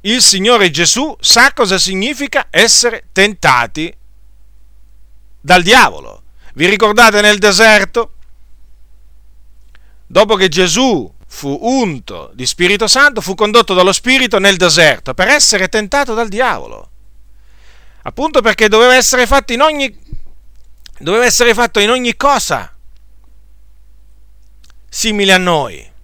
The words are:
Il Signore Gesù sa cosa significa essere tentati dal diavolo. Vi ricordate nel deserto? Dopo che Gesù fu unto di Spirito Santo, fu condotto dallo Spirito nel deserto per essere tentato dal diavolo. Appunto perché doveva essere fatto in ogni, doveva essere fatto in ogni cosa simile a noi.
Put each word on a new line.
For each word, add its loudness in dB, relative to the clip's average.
Il -2
Signore 2
Gesù 0
sa 2
cosa 0
significa -4
essere 0
tentati 0
dal 4
diavolo. 2
Vi -2
ricordate 4
nel 2
deserto? 2
Dopo 2
che 0
Gesù 0
fu -8
unto -4
di -10
Spirito -2
Santo, 0
fu -8
condotto 0
dallo 4
Spirito 0
nel 2
deserto 0
per -2
essere 0
tentato -2
dal -4
diavolo. -6
Appunto -2
perché 0
doveva 4
essere 2
fatto 0
in -4
ogni, -2
doveva -2
essere 2
fatto 0
in 2
ogni -2
cosa -2
simile -2
a 2
noi. -4